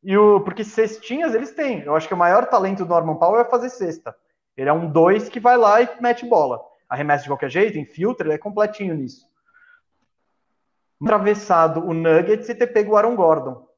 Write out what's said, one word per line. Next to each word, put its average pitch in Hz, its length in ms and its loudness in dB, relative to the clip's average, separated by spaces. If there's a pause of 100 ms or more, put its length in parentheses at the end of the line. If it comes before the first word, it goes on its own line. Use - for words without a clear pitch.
E 190 140 0
o, 208 240 6
porque 202 240 -8
cestinhas 226 680 -4
eles 240 180 -4
têm. 262 300 -6
Eu 147 140 -2
acho 160 100 -2
que 196 80 -6
o - 20 -4
maior 180 300 2
talento 190 380 -2
do 165 40 -8
Norman 160 280 0
Powell 190 240 2
é 233 40 2
fazer 240 260 -2
cesta. 160 440 -10 (420)
Ele 131 140 -2
é - 20 4
um 165 180 -2
dois 175 380 4
que 240 120 -10
vai 247 160 4
lá 220 260 4
e 247 60 0 (120)
mete 240 240 -2
bola. 147 380 0 (260)
Arremessa 143 360 -2
de 135 40 -16
qualquer 139 220 -4
jeito, 190 260 0
infiltra, 170 500 -6
ele 156 80 0
é 151 40 -6
completinho 208 560 -4
nisso. 135 320 -12 (1800)
Atravessado 180 840 0
o 175 80 -4
Nuggets 165 560 0
e 233 60 -8
ter 240 140 -2
pego 208 240 -2
o 214 40 4
Aaron 226 200 2
Gordon. 151 500 0 (120)